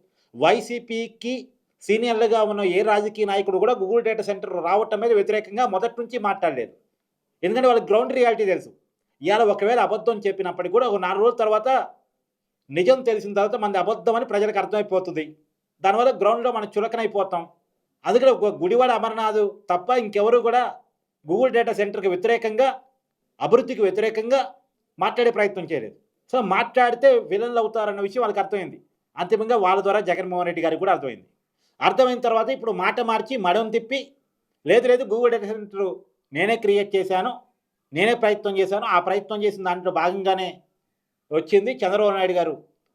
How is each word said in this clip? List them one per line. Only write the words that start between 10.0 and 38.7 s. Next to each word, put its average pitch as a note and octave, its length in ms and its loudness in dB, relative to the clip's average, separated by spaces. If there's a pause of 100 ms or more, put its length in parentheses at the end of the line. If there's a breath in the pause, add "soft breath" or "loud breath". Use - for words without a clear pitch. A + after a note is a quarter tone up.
చెప్పినప్పటికీ F3+ 500 -6
కూడా B3 100 2
ఒక G3+ 140 0
నాలుగు G3 240 0
రోజుల A#3 180 2
తర్వాత G#3+ 260 0 (1000)
నిజం F#3 400 4
తెలిసిన G#3 240 -2
తర్వాత G3+ 220 0
మనది G#3 220 -2
అబద్ధం A3 380 0
అని A#3+ 100 -2
ప్రజలకు G3+ 380 -2
అర్థమైపోతుంది. F#3 720 -4 (460)
దానివల్ల A3+ 280 4 (100)
గ్రౌండ్లో A#3 300 2
మనం G#3+ 160 -4 (100)
చులకనైపోతాం. G3+ 680 -2 (580)
అందుకని B3 260 4
ఒక G3+ 140 0 (180)
గుడివాడ A#3+ 280 4
అమర్నాథ్ A3 520 0 (280)
తప్ప F3+ 180 -2
ఇంకెవరు A3+ 500 0
కూడా A#3 360 0 (540)
Google A#3 260 2
డేటా A3+ 180 0
సెంటర్కి G3+ 340 -4
వ్యతిరేకంగా, A3+ 720 0 (640)
అభివృద్ధికి G#3+ 360 2
వ్యతిరేకంగా A3 720 0 (460)
మాట్లాడే A3+ 320 0
ప్రయత్నం G3+ 400 -2
చేయలేదు. A#2 240 -6 (360)
So B3+ 60 0 (180)
మాట్లాడితే A#3+ 640 4 (120)
విలన్లు A3+ 280 -2
అవుతారన్న G#3 420 -2
విషయం G3+ 220 -4
వాళ్ళకి G3+ 200 -2
అర్థమైంది. F#3 340 -6 (400)
అంతిమంగా A3 480 0
వాళ్ళ F#3+ 160 4
ద్వారా G3+ 180 2
జగన్మోహన్ F3+ 500 -2
రెడ్డి E3+ 120 -6
గారికి D#3+ 220 0
కూడా G3 120 4
అర్థమైంది. B2+ 320 -8 (600)
అర్థమైన B3 320 2
తర్వాత A3+ 300 0
ఇప్పుడు A3+ 220 -4
మాట G3 280 -2 (100)
మార్చి A3 280 -2
మడం G#3 380 0
తిప్పి, A#3 240 -4 (680)
"లేదు A#3 180 4
లేదు, B3 240 4
Google A#3 220 2
డేటా G#3 140 -4
సెంటర్ G3+ 420 -6 (440)
నేనే G3 220 0
క్రియేట్ G3+ 400 0
చేశాను, F#3+ 360 -2 (640)
నేనే G#3 300 2
ప్రయత్నం G#3 360 0
చేశాను, G3 260 0